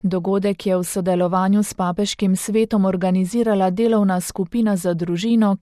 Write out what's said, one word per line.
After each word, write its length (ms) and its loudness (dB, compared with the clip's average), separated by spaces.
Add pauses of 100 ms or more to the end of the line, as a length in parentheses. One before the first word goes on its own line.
Dogodek 640 -2
je 100 2
v 80 0
sodelovanju 760 0
s 120 -4
Papeškim 640 -2
svetom 480 0
organizirala 840 0
delovna 500 2
skupina 560 -2
za 180 -2
družino, 680 0